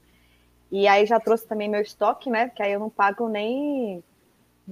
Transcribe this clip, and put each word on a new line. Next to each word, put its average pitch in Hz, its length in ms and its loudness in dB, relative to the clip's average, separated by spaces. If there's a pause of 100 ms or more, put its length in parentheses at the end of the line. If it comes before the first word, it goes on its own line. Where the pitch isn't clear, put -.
(720)
E 196 180 2
aí 202 180 6
já 220 140 4
trouxe 220 260 0
também 208 240 -6
meu 208 100 0
estoque, 208 480 -2
né, 233 200 0
que - 120 -10
aí 202 120 -2
eu 202 80 -2
não 214 100 -8
pago 202 380 0
nem, 226 720 -4 (680)